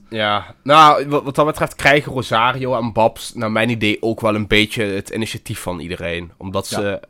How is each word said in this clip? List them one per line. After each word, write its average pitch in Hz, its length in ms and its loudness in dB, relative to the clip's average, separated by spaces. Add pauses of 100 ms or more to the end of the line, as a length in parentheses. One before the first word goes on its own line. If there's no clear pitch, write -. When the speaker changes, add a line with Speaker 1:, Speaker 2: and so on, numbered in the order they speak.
Speaker 1:
Ja, 104 540 -2
nou, 147 440 6
wat, 143 160 0
wat 135 120 -8
dat 147 100 4
betreft 156 300 -4
krijgen 143 360 2
Rosario 127 680 0
en 113 160 -4
Babs, - 400 0
naar 110 180 -4
mijn 113 180 0
idee, 107 320 0
ook 110 200 -2
wel 107 140 0
een 107 120 -2
beetje 107 360 0
het 98 260 -4
initiatief 110 500 -8
van 90 200 -8
iedereen. 85 580 -8
Omdat 95 320 -6
Speaker 2:
Ja. 104 100 -4
Speaker 1:
ze, 101 200 -4 (100)